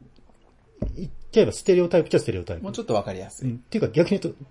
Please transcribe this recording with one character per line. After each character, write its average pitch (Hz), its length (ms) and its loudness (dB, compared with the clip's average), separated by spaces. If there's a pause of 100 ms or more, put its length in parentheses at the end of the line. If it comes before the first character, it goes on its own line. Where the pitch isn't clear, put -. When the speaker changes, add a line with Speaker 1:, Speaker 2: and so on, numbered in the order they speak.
(960)
Speaker 1:
言 185 120 -10
っ - 20 -12 (220)
ち 220 80 6
ゃ 196 40 8
え - 40 8
ば 101 40 -2
ス - 120 -10
テ 185 120 6
レ 180 60 6
オ 170 80 0
タ 185 80 4
イ 160 60 6
プ - 40 -4
っ - 40 -4
ち - 40 2
ゃ - 40 6
ス - 60 -2
テ - 60 -2
レ 92 80 -4
オ 87 40 -8
タ 87 100 -8
イ 85 40 -8
プ。 80 60 -10
Speaker 2:
も 196 60 -8
う - 40 -10
ち 247 80 -10
ょ - 20 -10
っ - 20 -10
と 123 80 -2
わ 101 100 2
か 104 80 -8
り 92 80 -8
や 95 120 -14
す - 140 -12
い。 127 40 0
Speaker 1:
う 117 40 -4
ん。 - 40 -6
っ - 20 -14
て - 200 -6
い - 20 2
う 139 60 0
か、 - 20 -4
逆 170 220 2
に 196 80 2
言 - 120 -6
う - 40 -16
と、 - 160 -18